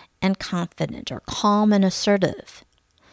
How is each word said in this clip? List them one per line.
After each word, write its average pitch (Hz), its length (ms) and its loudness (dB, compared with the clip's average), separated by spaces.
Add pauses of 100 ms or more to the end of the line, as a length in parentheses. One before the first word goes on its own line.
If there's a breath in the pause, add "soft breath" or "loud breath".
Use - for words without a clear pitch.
(200 loud breath)
and 190 180 0
confident," - 760 -8
or - 80 -10
"calm 208 520 2
and 196 120 4
assertive," - 800 -2 (480 soft breath)